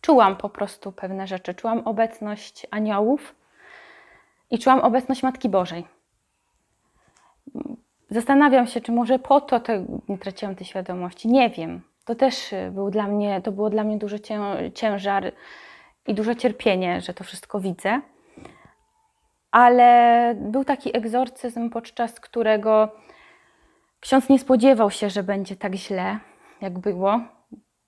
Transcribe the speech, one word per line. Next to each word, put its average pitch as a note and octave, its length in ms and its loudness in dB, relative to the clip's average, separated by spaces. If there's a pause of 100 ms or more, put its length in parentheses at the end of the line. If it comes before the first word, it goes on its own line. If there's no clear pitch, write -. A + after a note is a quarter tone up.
czułam A3 360 4
po G#3 120 -10
prostu - 440 -12
pewne F#3+ 340 -10
rzeczy. F#3 280 -8
Czułam A3+ 300 -4
obecność G#3+ 840 -6
aniołów G#3+ 640 -2 (1160)
i A#3 80 -2
czułam C4 220 4
obecność B3+ 420 0
Matki B3+ 260 -2
Bożej. F3 360 -2 (2250)
Zastanawiam B3+ 560 4
się, A#3+ 140 -6
czy A#3 120 -6
może A#3+ 260 2
po C#4 220 4
to B3+ 200 -2
te, G#3+ 240 -4 (240)
nie G3 100 -6
traciłam G3 360 -10
tej F#3 120 -16
świadomości. F3+ 600 -8
Nie B3 220 4
wiem. E3+ 320 -10 (220)
To A#3 100 -6
też, B3+ 380 0
y, F#3 180 -8
był G3 200 -6
dla G#3 160 -2
mnie, G3+ 360 -2
to G#3 100 -6
było G#3 180 -4
dla G#3+ 140 -2
mnie G#3+ 140 -4
duży G#3 220 -8
cię-, G3+ 540 -8
ciężar G3 580 -2 (760)
i G#3+ 80 -2
duże G#3+ 220 -2
cierpienie, F#3 640 -2
że F3 140 -10
to F#3 100 -16
wszystko - 360 -10
widzę. G3 400 -4 (1500)
Ale A#3+ 880 6
był A#3 240 -2
taki C4+ 320 -4
egzorcyzm, A#3 720 -4
podczas A#3 500 -8
którego G#3+ 680 2 (1120)
ksiądz C4 280 0
nie C4+ 100 6
spodziewał A#3+ 520 4
się, G3+ 200 -4
że G3+ 120 -4
będzie G3 340 -6
tak F#3+ 180 -8
źle, F#3+ 440 -6 (420)
jak F#3 180 -10
było, G3 420 -2 (680)